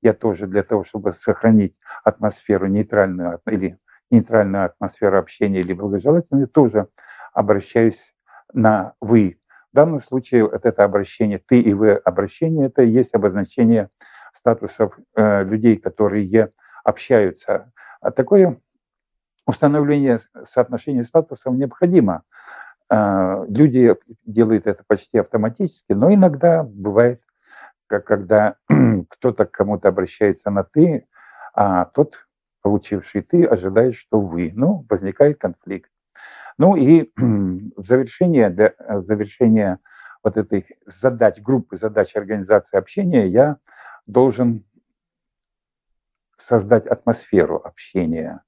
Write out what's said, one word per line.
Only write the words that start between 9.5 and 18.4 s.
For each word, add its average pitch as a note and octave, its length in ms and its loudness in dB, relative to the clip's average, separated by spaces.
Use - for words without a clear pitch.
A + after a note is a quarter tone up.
В - 40 0
данном D3+ 260 2
случае B2+ 420 -2
вот - 200 -6
это G#2+ 200 0
обращение G2+ 540 -4
«ты» B2 220 2
и A2 120 2
«вы» G#2 200 2
обращение – C3 760 -2
это B2+ 160 0
и A#2 80 4
есть A#2+ 240 0
обозначение G#2 720 0
статусов, A2 600 -4
э, G#2 300 2
людей, G#2+ 320 0
которые G#2 720 -2
общаются. - 840 -2
А - 100 -4
такое F3 480 0